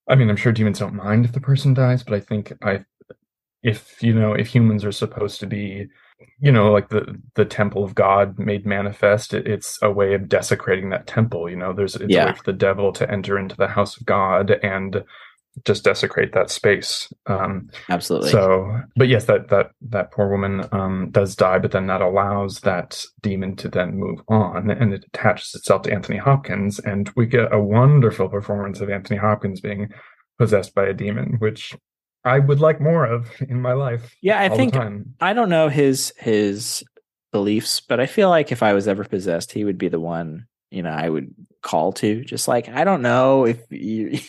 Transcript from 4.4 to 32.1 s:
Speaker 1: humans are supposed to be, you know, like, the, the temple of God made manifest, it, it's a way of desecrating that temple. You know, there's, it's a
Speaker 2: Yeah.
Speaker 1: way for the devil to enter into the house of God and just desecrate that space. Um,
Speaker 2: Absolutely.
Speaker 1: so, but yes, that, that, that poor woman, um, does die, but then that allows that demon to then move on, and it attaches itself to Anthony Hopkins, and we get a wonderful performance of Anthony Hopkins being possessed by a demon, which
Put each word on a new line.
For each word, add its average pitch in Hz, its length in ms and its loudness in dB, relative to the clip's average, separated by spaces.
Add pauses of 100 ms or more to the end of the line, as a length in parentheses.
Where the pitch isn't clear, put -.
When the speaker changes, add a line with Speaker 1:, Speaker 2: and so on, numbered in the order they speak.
Speaker 1:
humans 110 320 4
are 101 60 -2
supposed 104 480 -6
to 101 80 -10
be, 101 400 -8 (520)
you 139 120 4
know, 107 200 6
like, 101 180 2
the, 101 300 -4 (160)
the 104 100 4
temple 101 380 -2
of 95 120 -8
God 98 420 2
made 101 280 -4
manifest, 101 680 0
it, - 140 -4
it's - 340 -6
a 104 100 2
way 98 220 2
of 98 160 -2
desecrating 95 600 0
that - 180 -6
temple. 92 420 -2
You 90 60 -10
know, 90 180 -6
there's, 98 220 -4
it's - 100 -10
a - 20 -4
Speaker 2:
Yeah. 87 200 4
Speaker 1:
way - 60 -2
for - 100 -16
the 98 100 -4
devil 98 400 0
to - 160 -4
enter 98 280 -2
into 95 180 -6
the 98 120 0
house 101 300 -2
of - 80 -16
God 98 460 2 (120)
and 95 400 -4 (640)
just - 180 0
desecrate - 500 0
that - 160 0
space. - 640 -2 (140)
Um, 95 420 -4 (180)
Speaker 2:
Absolutely. 87 440 -2
Speaker 1:
so, 95 500 2 (140)
but 127 120 4
yes, 117 180 2
that, 104 240 2
that, 101 200 2 (200)
that 101 220 -4
poor 101 160 0
woman, 98 440 -2
um, 95 400 -2
does 98 240 2
die, 92 240 4
but 101 120 -2
then 95 160 -2
that 95 140 0
allows 98 600 -2
that - 440 -4 (160)
demon 95 360 -4
to - 120 -10
then 90 260 -4
move 95 240 -6 (100)
on, 101 420 0
and 101 220 0
it 98 200 -10
attaches - 400 -2
itself - 300 0
to - 100 -2
Anthony 101 240 -4
Hopkins, 101 640 0
and 101 360 -4
we 117 120 2
get 117 260 2
a 104 60 4
wonderful 110 680 4
performance 101 520 -4
of 101 80 -6
Anthony 101 300 -6
Hopkins 104 420 -2
being 104 280 -8 (500)
possessed 101 340 2
by 98 140 2
a 98 60 -2
demon, 101 440 -6
which 110 380 -4 (500)